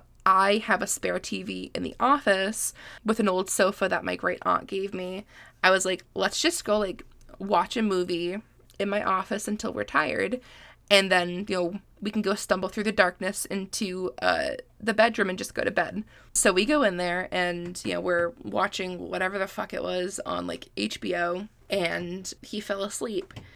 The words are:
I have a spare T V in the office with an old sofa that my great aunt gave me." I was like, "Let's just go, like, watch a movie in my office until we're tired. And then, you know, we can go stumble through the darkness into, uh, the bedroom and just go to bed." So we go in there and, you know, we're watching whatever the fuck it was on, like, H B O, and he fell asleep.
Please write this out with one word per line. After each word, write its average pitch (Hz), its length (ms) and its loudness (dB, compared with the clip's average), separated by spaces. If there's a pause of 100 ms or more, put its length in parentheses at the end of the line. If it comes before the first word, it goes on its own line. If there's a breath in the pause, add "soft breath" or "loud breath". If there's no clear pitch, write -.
(260)
I 196 400 6
have 196 160 2
a 202 60 -4
spare 180 320 -2
T 190 240 -6
V - 320 -8
in 180 80 -4
the - 160 -6
office 214 760 2 (320 loud breath)
with 220 140 2
an 214 100 4
old 190 200 2
sofa 196 380 4
that 180 180 0
my 180 100 -2
great 180 260 -2
aunt 180 260 2
gave 196 260 -4
me." 185 320 -8 (380 loud breath)
I 185 60 8
was 185 160 6
like, 185 200 -2 (100)
"Let's 190 260 0
just - 240 0
go, 214 140 2
like, 202 240 -4 (340)
watch 190 400 2
a 226 60 2
movie 180 580 0 (380)
in 202 100 -2
my 202 140 0
office 196 440 -2
until 208 260 -4
we're 208 100 -2
tired. 196 560 0 (500 loud breath)
And 196 220 6
then, 180 380 2
you 190 60 0
know, 180 240 -2 (220)
we 208 100 -4
can 214 100 0
go 196 120 2
stumble 185 360 0
through 208 160 -4
the 214 60 0
darkness 190 540 2
into, 185 760 -4
uh, 175 300 2 (280)
the 208 140 0
bedroom 220 360 4
and 185 80 -4
just 190 160 -10
go - 100 0
to - 60 2
bed." 185 340 -2 (300 soft breath)
So - 180 4
we 185 140 4
go 294 160 4
in 196 160 4
there 180 340 -2
and, 175 540 -2
you 190 80 -2
know, 175 80 -2
we're 170 400 2
watching 185 680 -2
whatever 185 280 -2
the 196 100 -2
fuck 202 240 -8
it 190 120 -6
was 180 420 -2
on, 180 220 -4
like, 170 300 -8
H 208 220 -2
B 180 160 -4
O, 175 320 -2 (220)
and 175 720 -4
he 202 200 -10
fell 196 220 -4
asleep. 202 500 -6 (220 loud breath)